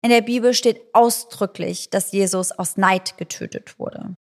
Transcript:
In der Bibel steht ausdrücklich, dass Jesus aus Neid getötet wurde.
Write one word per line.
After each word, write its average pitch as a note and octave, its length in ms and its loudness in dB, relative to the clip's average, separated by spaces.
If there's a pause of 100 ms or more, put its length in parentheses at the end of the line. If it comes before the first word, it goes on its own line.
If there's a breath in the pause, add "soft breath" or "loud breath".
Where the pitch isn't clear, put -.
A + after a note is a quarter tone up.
In A#3+ 60 0
der A#3 120 6
Bibel A#3+ 320 0
steht A#3 280 0 (120)
ausdrücklich, G3 960 0
dass - 220 -2
Jesus F#3+ 400 0
aus - 240 -8
Neid F#3 420 0
getötet - 640 -12
wurde. - 340 -10 (100)